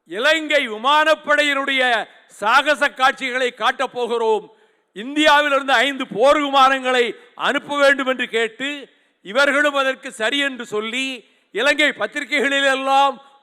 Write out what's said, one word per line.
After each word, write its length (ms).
"இலங்கை 640
விமானப்படையினுடைய 1400
சாகச 680
காட்சிகளை 600
காட்டப் 380
போகிறோம், 600
இந்தியாவிலிருந்து 800
ஐந்து 340
போர் 340
விமானங்களை 760
அனுப்ப 420
வேண்டும்" 300
என்று 220
கேட்டு, 600
இவர்களும் 520
அதற்கு 380
சரி 260
என்று 280
சொல்லி, 640
இலங்கை 360
பத்திரிகைகளிலெல்லாம் 1300